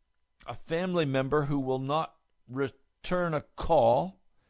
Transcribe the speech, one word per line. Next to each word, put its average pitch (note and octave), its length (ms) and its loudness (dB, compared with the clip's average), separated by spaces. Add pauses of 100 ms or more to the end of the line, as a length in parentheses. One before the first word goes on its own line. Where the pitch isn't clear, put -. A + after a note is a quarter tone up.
(460)
a B2 100 -10
family F3 500 -2
member C3+ 400 0
who C#3+ 140 0
will C3 200 -2
not C#3+ 400 -4 (280)
return D#3+ 840 -4
a C#3+ 80 -2
call, D3 800 2 (300)